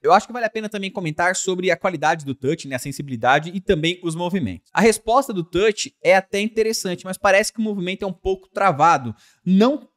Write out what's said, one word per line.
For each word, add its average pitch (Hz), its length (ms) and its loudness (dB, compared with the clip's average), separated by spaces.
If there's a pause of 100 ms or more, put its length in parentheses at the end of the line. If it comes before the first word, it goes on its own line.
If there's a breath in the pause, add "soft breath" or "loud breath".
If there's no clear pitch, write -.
Eu 175 120 4
acho 202 140 4
que 233 60 -18
vale 240 120 -6
a 208 60 0
pena 214 180 -8
também 196 220 -6
comentar 175 440 -2
sobre 180 360 -2
a 165 40 2
qualidade 160 500 -2
do 139 100 -6
touch, 147 320 -4
né, 135 80 -8
a 123 40 -4
sensibilidade 139 720 -2
e 196 80 -6
também 175 440 0
os 170 100 -4
movimentos. 165 580 -6
A - 80 -2
resposta 226 540 2
do 175 100 -4
touch 208 560 -2
é 180 160 4
até 190 240 0
interessante, 214 640 -2
mas 185 140 -10
parece 196 340 2
que - 60 -16
o 226 60 -2
movimento 190 400 -4
é 202 40 -4
um 185 60 -6
pouco 190 340 -6
travado. 156 680 2 (280 soft breath)
Não 214 540 2